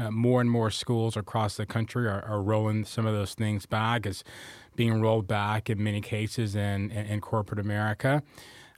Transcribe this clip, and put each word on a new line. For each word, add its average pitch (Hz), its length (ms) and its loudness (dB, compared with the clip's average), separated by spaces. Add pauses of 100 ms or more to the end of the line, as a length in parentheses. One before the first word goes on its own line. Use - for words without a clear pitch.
Uh, 110 120 -2
more 123 280 4
and 120 80 4
more 113 220 2
schools 113 460 0
across 107 400 -2
the 104 100 -4
country 117 400 -2
are, 98 180 -2
are 107 160 -2
rolling 107 440 2
some 113 200 -2
of 110 100 2
those 101 200 -2
things 107 320 -2
back. 110 400 0
It's 92 160 -6 (520)
being 113 280 2
rolled 110 240 4
back 107 420 0
in 104 160 0
many 104 160 0
cases 107 560 -2
in, 101 340 0
in, 104 140 -4
in 107 160 -2
corporate 104 400 -2
America. 107 640 2 (560)